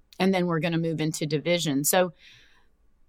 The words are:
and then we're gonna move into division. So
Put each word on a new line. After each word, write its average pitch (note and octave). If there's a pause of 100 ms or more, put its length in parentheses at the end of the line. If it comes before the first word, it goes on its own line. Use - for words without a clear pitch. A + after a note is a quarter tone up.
(200)
and F#3+
then F3
we're E3
gonna E3
move E3
into D#3
division. D3+
So F3+ (960)